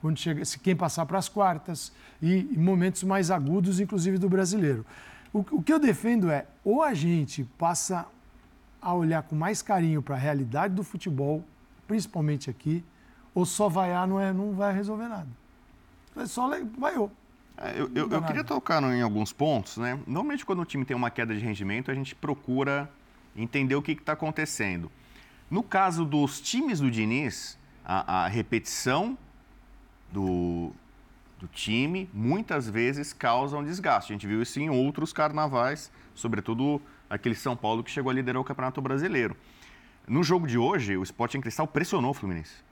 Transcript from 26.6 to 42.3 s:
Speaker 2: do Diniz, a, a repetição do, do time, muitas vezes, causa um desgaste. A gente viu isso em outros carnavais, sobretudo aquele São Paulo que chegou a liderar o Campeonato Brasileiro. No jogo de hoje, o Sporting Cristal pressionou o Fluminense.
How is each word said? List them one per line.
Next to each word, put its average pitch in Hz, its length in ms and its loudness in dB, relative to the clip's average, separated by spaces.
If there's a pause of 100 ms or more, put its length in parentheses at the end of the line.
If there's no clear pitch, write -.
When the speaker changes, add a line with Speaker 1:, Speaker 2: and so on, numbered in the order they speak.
Speaker 2:
do 135 120 4
Diniz, 113 680 -2 (260)
a, 90 420 0
a - 20 0
repetição 123 880 0 (960)
do, 87 600 -2 (680)
do 92 80 -12
time, 156 680 -2
muitas 131 560 -2
vezes, 135 440 -2
causa 131 440 0
um 143 60 -4
desgaste. 156 480 -2
A 104 40 -4
gente 101 120 -6
viu 107 140 2
isso 120 180 -4
em 156 100 -2
outros 143 420 0
carnavais, 147 800 0 (220)
sobretudo 120 680 2 (280)
aquele 107 260 0
São 127 200 -2
Paulo 113 280 0
que - 80 -10
chegou 131 180 -2
a 127 40 2
liderar 127 280 0
o 127 40 -2
Campeonato 131 360 -4
Brasileiro. 135 540 0 (720)
No 147 160 4
jogo 170 240 4
de 120 100 2
hoje, 120 400 2
o 92 60 0
Sporting 123 380 -4
Cristal 131 260 -4
pressionou 151 440 0
o - 20 -2
Fluminense. 87 580 -8